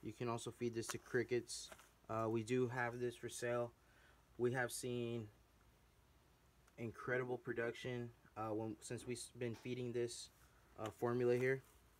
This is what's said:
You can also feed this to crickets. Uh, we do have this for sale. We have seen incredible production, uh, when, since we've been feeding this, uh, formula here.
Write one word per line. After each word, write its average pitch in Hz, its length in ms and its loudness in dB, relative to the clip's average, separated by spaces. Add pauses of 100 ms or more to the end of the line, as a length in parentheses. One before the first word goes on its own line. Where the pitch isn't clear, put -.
You 107 80 -6
can 123 160 -4
also 117 240 -2
feed 117 240 -2
this 113 120 -2
to - 100 -4
crickets. - 720 0 (400)
Uh, 110 200 2
we 113 140 2
do 127 240 4
have 120 320 0
this 120 160 0
for 120 140 -6
sale. 120 420 0 (680)
We 120 140 4
have 123 220 0
seen 117 560 -2 (1500)
incredible 123 600 0
production, 120 720 -2 (240)
uh, 110 140 -2
when, 110 320 -2
since 117 260 -6
we've 123 160 -4 (160)
been 117 160 -2
feeding 123 380 -4
this, 120 360 -2 (480)
uh, 110 120 -4
formula 120 480 4
here. 131 260 2 (360)